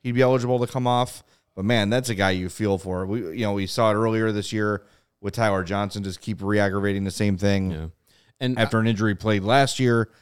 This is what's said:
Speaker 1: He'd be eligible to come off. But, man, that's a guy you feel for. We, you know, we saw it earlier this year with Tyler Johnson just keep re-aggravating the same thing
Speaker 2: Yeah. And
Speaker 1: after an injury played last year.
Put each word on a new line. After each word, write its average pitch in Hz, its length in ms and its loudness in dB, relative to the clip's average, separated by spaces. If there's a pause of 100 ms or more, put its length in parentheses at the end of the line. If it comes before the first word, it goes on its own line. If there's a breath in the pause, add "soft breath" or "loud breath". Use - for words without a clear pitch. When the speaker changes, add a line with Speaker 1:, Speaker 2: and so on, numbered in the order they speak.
Speaker 1:
He'd 123 120 -6
be 123 100 4
eligible 127 380 2
to 120 60 0
come 127 200 -4
off. 123 360 -2 (320 soft breath)
But, 95 120 -6
man, 107 240 2
that's 127 180 0
a 117 60 -2
guy 95 160 2
you 92 180 -2
feel 98 300 0
for. 92 260 -6
We, 104 160 -4 (180)
you - 60 -4
know, 104 80 -2
we 101 140 -2
saw 113 240 2
it 104 40 2
earlier 110 380 0
this 104 220 -4
year 107 300 -2 (360 soft breath)
with 101 140 -6
Tyler 101 300 2
Johnson 98 380 -4
just 95 200 -8
keep 107 180 -8
re-aggravating 101 640 0
the 95 60 -2
same 101 260 0
thing 98 360 0
Speaker 2:
Yeah. 80 140 -8 (540 soft breath)
And 127 180 -2
Speaker 1:
after 113 200 2
an 110 80 2
injury 107 280 2
played 104 280 0
last 127 360 2
year. 117 300 2 (140)